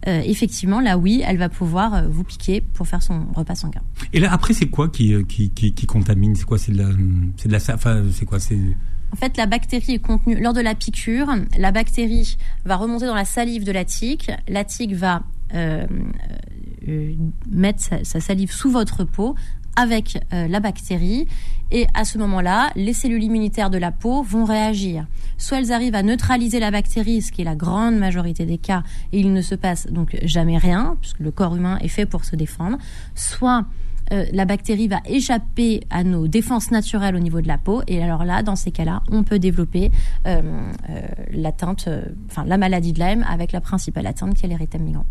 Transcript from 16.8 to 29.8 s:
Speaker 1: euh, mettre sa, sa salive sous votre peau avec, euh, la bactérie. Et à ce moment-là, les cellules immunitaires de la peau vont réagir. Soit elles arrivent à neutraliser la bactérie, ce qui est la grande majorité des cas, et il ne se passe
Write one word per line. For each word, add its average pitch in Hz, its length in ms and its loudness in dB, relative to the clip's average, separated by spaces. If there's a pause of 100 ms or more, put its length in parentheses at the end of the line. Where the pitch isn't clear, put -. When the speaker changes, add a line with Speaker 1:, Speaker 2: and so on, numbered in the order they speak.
Speaker 1:
euh, 156 280 -4 (340)
mettre 202 320 2
sa, - 220 -2
sa - 160 -4
salive 190 320 -2
sous - 180 0
votre 226 340 0
peau 208 320 0 (400)
avec, 226 440 0 (140)
euh, 170 140 -2
la 185 120 0
bactérie. 202 680 0 (440)
Et 233 240 4
à 208 100 2
ce 208 140 -4
moment-là, 190 560 2
les 202 180 0
cellules 233 300 0
immunitaires 214 480 0
de 190 80 2
la 175 120 -2
peau 254 300 0
vont 226 240 0
réagir. 202 600 0 (320)
Soit - 180 -2
elles 247 140 0
arrivent 233 240 0
à 196 80 0
neutraliser 240 560 0
la 220 100 0
bactérie, 208 540 2
ce - 80 -4
qui - 100 -6
est 170 40 -2
la 160 100 -2
grande 196 420 0
majorité 175 480 0
des 165 140 -2
cas, 180 240 -2 (280)
et 196 80 0
il 196 140 4
ne 190 80 2
se 180 140 -2
passe 180 320 -4